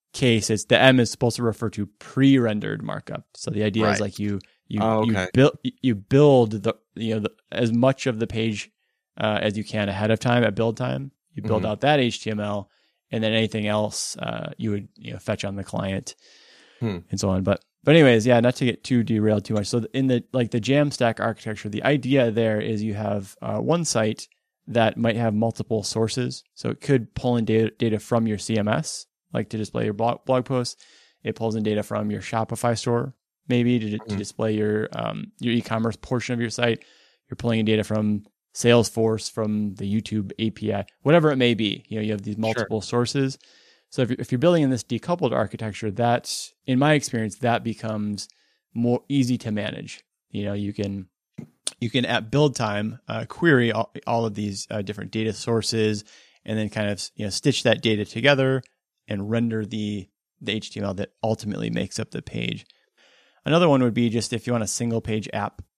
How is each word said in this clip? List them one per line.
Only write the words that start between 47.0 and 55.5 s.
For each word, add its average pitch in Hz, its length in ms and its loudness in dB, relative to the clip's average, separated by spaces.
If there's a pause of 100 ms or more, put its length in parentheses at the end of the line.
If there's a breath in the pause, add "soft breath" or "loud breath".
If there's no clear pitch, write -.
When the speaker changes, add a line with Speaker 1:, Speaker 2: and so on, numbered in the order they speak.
Speaker 1:
that 117 240 0
becomes 107 640 -6 (440 soft breath)
more 120 360 0
easy 127 300 2
to 113 120 -6
manage. - 520 -6 (280)
You 101 140 -6
know, 101 80 -4
you 101 200 -4
can, 98 340 -6 (720)
you 120 100 -4
can 123 160 0
at 113 260 -2
build 143 240 2
time, 107 520 -4
uh, 113 200 -6
query 127 440 4
all, 110 200 -2 (160)
all 117 180 0
of 107 100 -4
these, 104 360 -6
uh, 110 100 -6
different 104 300 -10
data 110 220 -2
sources 110 720 0 (420 soft breath)